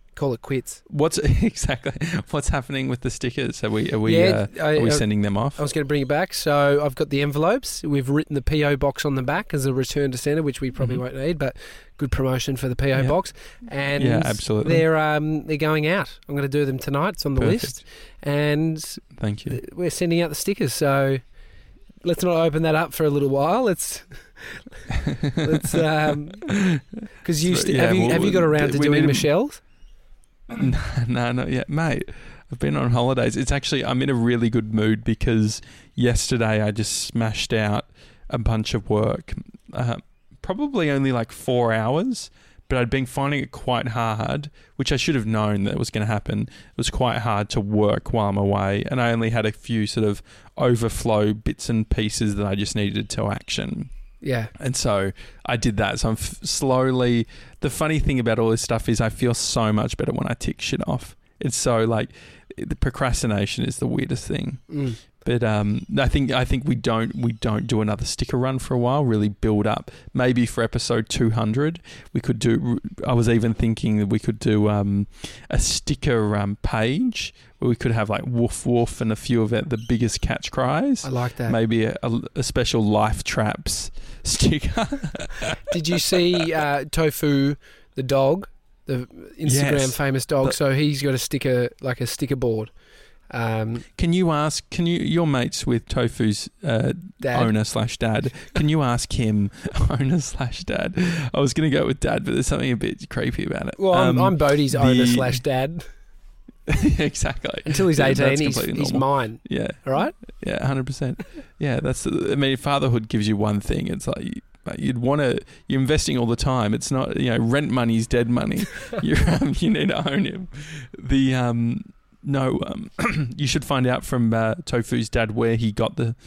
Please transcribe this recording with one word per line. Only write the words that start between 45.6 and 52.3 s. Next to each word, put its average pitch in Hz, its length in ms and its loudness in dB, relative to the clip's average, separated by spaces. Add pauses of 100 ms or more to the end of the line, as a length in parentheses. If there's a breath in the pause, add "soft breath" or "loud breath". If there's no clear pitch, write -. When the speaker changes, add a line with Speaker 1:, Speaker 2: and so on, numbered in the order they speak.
Speaker 2:
that 98 140 -2
was - 120 -4
gonna 107 160 -2
happen. 107 420 -2
It - 300 -20
was 123 100 -2
quite 117 300 0
hard 107 320 -2
to 117 100 -2
work 104 540 2
while 104 160 2
I'm 101 80 0
away, 101 520 0
and 127 120 -2
I 117 100 2
only 113 160 0
had 113 160 0
a 107 80 0
few 110 340 -2
sort 110 200 0
of 104 160 -2 (340 loud breath)
overflow 110 800 2
bits - 340 -6
and 110 220 0
pieces 104 460 0